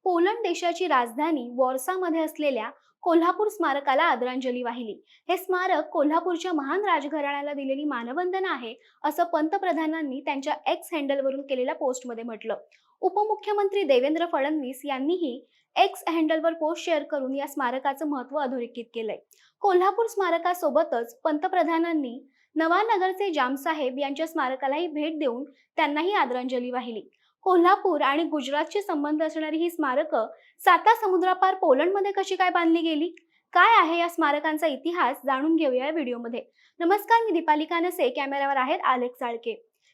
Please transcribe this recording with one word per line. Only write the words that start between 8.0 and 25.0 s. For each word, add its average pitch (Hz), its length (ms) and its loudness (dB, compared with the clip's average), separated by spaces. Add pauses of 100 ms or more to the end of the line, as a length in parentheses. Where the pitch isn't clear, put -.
आहे, 240 220 -8 (300)
असं 311 200 0
पंतप्रधानांनी 320 960 -2
त्यांच्या 277 340 -4 (120)
एक्स 339 280 -2
हँडलवरून 277 480 -2
केलेल्या 269 320 -2
पोस्टमध्ये 254 500 -6
म्हटलं. 220 320 -8 (440)
उपमुख्यमंत्री 403 840 0
देवेंद्र 294 500 2
फडणवीस 277 520 -2
यांनीही 285 640 -4 (300)
एक्स 392 320 2
हँडलवर 320 440 2
पोस्ट 330 320 -2
शेअर 311 180 0
करून 269 320 -4
या 277 120 -4
स्मारकाचं 277 600 -4
महत्त्व 277 320 -4
अधोरेखित 247 460 -6 (100)
केलंय. 226 220 -6 (440)
कोल्हापूर 403 460 2
स्मारकासोबतच 330 1120 0
पंतप्रधानांनी 320 1080 0 (300)
नवानगरचे 381 760 2
जामसाहेब 269 680 -2
यांच्या 285 280 -4
स्मारकालाही 277 600 -2
भेट 302 320 -4